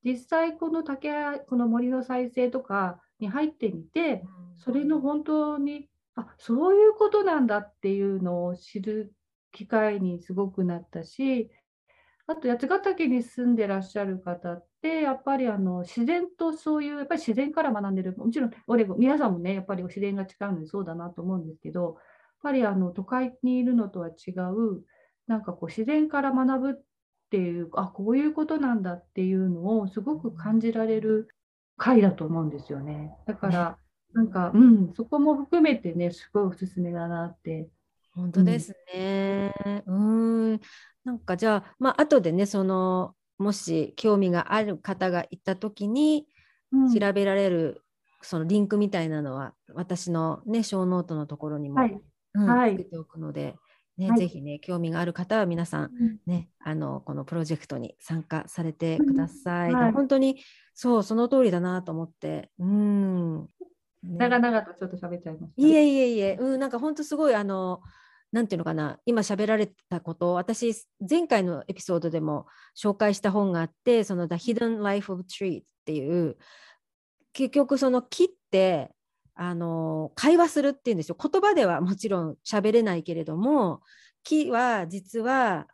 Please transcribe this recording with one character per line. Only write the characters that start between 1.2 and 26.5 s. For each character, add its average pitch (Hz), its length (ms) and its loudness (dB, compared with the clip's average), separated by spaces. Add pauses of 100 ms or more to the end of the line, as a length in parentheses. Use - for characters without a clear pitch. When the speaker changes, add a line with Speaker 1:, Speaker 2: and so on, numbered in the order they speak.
Speaker 1:
こ - 160 -6
の 240 100 2
森 240 220 0
の 254 140 -2
再 254 260 -4
生 247 220 0
と 262 100 -6
か 190 400 -4 (180)
に 214 100 -6
入 285 180 -2
っ - 60 -2
て 214 180 -2
み 165 140 -10
て、 302 400 -4 (280)
Speaker 2:
う - 60 -20
ん。 - 0 -
Speaker 1:
そ - 120 -8
れ 277 140 0
の 302 160 0
本 294 240 -2
当 302 320 0
に、 285 320 -6 (260)
あ、 226 220 -10
そ 311 380 2
う - 20 8
い 427 120 10
う 427 40 6
こ 427 160 2
と 415 160 2
な 320 160 2
ん 247 60 4
だ 208 120 2
っ - 220 -8
て 196 100 0
い 196 120 0
う 196 200 -2
の 175 220 -2
を 180 100 -4
知 - 260 -12
る 214 340 -6 (360)
機 - 160 -16
会 214 360 0
に 175 200 -4
す 185 120 -10
ご 196 140 -2
く 190 140 -4
な 175 140 -2
っ 175 120 -14
た 165 160 -12
し、 262 460 -4 (760)
あ 311 100 -6
と 269 120 -4
八 240 200 -2
ヶ 381 120 2
岳 370 280 0
に 247 140 2
住 247 240 -6
ん 240 100 4
で 214 100 2
ら 196 120 -2
っ 190 40 -4
し 185 160 -8
ゃ 202 60 -2
る 190 140 -4
方 175 340 -8
っ 175 140 -14 (160)
て、 320 180 -2
や 277 120 0
っ 269 120 -6
ぱ 269 140 0
り 254 100 0
あ 208 100 -2
の、 180 220 0
自 233 240 -4
然 349 260 0
と 330 220 -4
そ 311 240 -2
う 294 80 -2
い 294 80 -6
う、 294 60 -8
や 277 60 -6
っ - 20 -10
ぱ 330 100 -2
り 320 40 -4
自 226 140 -2
然 277 160 0
か 320 120 0
ら 269 100 0
学 202 180 -4
ん 196 40 0
で 190 80 -2
る。 185 140 -6
も 226 140 -2
ち 269 100 -2
ろ 247 80 0
ん、 - 20 -2 (160)
オ 240 100 2
レ 226 80 6
ゴ 190 100 -4
ン、 - 40 -4
皆 269 200 4
さ 269 100 2
ん 190 40 2
も 175 60 -2
ね、 180 160 -4
や 190 80 -4
っ - 20 -10
ぱ 196 100 -6
り 180 100 -6
自 180 160 -8
然 196 160 -2
が 196 100 -4
近 202 220 -10
い 196 40 -2
の 165 80 -4
で 156 60 -10
そ 202 140 -8
う 190 40 -6
だ 165 100 -8
な 170 160 -10
と 170 120 -14
思 185 120 -2
う 185 40 -2
ん 160 80 -6
で 160 80 -12
す - 80 -20
け 160 80 -12
ど、 175 140 -4
や 165 60 -4
っ 160 40 -16 (480)
ぱ 285 100 -2
り 262 120 2
あ 202 120 0
の、 185 140 0
都 190 140 -8
会 254 380 -4
に 254 140 2
い 247 80 0
る 247 100 2
の 214 140 2
と 190 120 -10
は 165 80 -6
違 165 220 -14
う、 185 540 -4 (420)
な 226 120 -2
ん 196 40 -6
か 180 100 -10
こ - 100 -12
う、 170 40 -8
自 220 180 -6
然 302 240 2
か 285 140 -2
ら 269 100 0
学 262 280 2